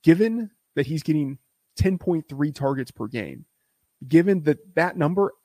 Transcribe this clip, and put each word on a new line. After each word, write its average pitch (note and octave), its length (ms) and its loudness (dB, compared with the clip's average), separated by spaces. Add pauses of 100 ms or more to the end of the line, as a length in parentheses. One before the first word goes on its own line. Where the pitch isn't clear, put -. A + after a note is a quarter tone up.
Given G#3+ 480 2 (240)
that C#3 120 -2
he's D3+ 160 -6
getting D3 360 -2 (380)
ten F#3 220 0
point E3 300 -2
three C#3+ 240 -4
targets C3+ 380 -4
per A2 180 -10
game, G2+ 360 -10 (640)
given E3+ 360 4
that - 340 -2
that F3 200 -2
number F3+ 360 0 (120)